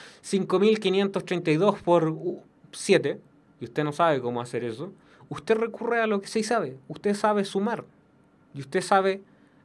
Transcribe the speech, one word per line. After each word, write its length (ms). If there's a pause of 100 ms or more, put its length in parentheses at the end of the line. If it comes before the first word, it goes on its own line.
(220)
cinco 360
mil 220
quinientos 440
treinta 260
y 60
dos 240
por 360 (560)
siete, 480 (400)
y 40
usted 200
no 80
sabe 280
cómo 200
hacer 240
eso, 280 (360)
usted 280
recurre 460
a 40
lo 140
que 60
sí 160
sabe. 340 (120)
Usted 260
sabe 300
sumar. 400 (680)
Y 80
usted 200
sabe 420 (420)